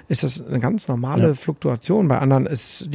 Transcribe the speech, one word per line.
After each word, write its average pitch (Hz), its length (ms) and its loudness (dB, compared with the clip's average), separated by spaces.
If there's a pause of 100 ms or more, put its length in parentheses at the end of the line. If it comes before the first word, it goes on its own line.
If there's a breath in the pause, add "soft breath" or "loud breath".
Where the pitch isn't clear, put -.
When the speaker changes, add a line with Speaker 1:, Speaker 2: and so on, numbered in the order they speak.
Speaker 1:
ist - 140 0
das 127 240 -4
eine 135 140 -2
ganz 139 260 -2
normale 123 420 2
Speaker 2:
Ja. 147 60 4
Speaker 1:
Fluktuation. 151 720 0
Bei 135 120 2
anderen 135 280 4
ist - 480 -6